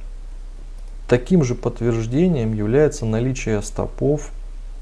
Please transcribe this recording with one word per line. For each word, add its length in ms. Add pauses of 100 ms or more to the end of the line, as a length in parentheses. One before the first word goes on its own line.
(1080)
таким 380
же 100
подтверждением 960
является 520
наличие 560
стопов 680 (520)